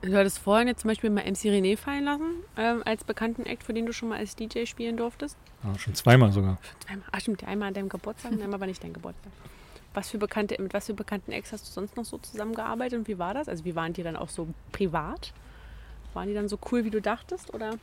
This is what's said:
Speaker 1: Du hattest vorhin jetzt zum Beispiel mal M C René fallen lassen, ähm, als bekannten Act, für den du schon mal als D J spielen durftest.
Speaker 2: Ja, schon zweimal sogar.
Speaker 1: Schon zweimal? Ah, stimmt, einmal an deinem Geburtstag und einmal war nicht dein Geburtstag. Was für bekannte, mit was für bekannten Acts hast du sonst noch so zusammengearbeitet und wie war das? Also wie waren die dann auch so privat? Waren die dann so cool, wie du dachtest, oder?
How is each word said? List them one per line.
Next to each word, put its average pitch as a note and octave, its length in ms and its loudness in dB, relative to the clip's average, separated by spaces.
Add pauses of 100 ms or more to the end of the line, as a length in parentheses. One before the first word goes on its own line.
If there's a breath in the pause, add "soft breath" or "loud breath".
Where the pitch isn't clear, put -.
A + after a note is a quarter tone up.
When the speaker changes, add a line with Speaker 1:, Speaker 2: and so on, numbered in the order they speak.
Speaker 1:
Du F#3+ 60 4
hattest G3 220 6
vorhin A3 300 6
jetzt B3 140 0
zum A3 80 2
Beispiel A3 200 2
mal G#3 120 4
M - 120 0
C G#3 160 0
René G3+ 260 6
fallen C#4+ 300 -2
lassen, D4+ 300 0 (200)
ähm, A#3 300 2
als A3 180 -2
bekannten A3+ 440 -2
Act, - 160 -6
für A#3 100 -4
den A3+ 140 0
du A#3 60 -4
schon A3+ 160 -4
mal G#3+ 100 -4
als G#3+ 160 -6
D A3 100 -6
J A#3 220 -4
spielen A#3 280 -4
durftest. A#3 400 -4 (280)
Speaker 2:
Ja, G2 140 -2
schon G2 180 -4
zweimal A#2+ 360 10
sogar. F#2+ 300 4
Speaker 1:
Schon - 200 -18
zweimal? - 300 -8
Ah, G3 80 -2
stimmt, G3+ 260 -2
einmal G3 240 -2
an F#3+ 40 -4
deinem G3 160 -4
Geburtstag G#3 420 -6
und G#3+ 100 0
einmal G3+ 180 -4
war F#3+ 80 -2
nicht F#3 160 -6
dein E3+ 100 -10
Geburtstag. E3+ 380 -12 (640 soft breath)
Was G3+ 160 -4
für A3 80 -4
bekannte, G#3 420 0
mit F#3+ 120 -4
was G3+ 120 0
für G#3+ 80 -4
bekannten G3+ 380 -6
Acts - 200 -6
hast G#3+ 160 -10
du - 40 -16
sonst G3 260 -6
noch A#3 80 -4
so - 140 -10
zusammengearbeitet A3+ 800 -4
und G#3+ 80 -4
wie G#3 100 -2
war F3 160 -2
das? C#4+ 160 -4
Also D#3+ 160 -4
wie F3 100 -2
waren E3 180 0
die E3 100 -6
dann E3 120 -4
auch - 140 -4
so E3 180 -4 (240)
privat? F3+ 640 -2 (800 soft breath)
Waren F3+ 140 -2
die G#3 80 0
dann G#3 120 0
so G3+ 120 -4 (120)
cool, A#3+ 140 4
wie G#3+ 60 0
du G#3+ 100 2
dachtest, - 520 -2
oder? A3 300 -6